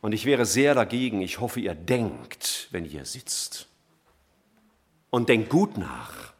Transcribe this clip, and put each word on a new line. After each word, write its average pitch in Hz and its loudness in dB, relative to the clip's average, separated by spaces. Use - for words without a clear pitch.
Und 107 0
ich 110 -2
wäre 127 6
sehr 139 4
dagegen, 113 0
ich - -6
hoffe, 120 -4
ihr 95 -4
denkt, - -4
wenn 87 -6
ihr 71 -12
sitzt. - -8
Und 117 2
denkt 110 4
gut 185 4
nach - -10